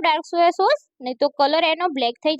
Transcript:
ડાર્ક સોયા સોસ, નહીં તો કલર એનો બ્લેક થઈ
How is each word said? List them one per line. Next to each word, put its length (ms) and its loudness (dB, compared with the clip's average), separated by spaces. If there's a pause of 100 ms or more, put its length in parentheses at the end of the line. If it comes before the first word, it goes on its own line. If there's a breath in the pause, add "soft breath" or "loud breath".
ડાર્ક 280 0
સોયા 260 2
સોસ, 260 0 (200)
નહીં 180 -8
તો 80 0 (100)
કલર 300 2
એનો 260 -2
બ્લેક 300 -4
થઈ 140 0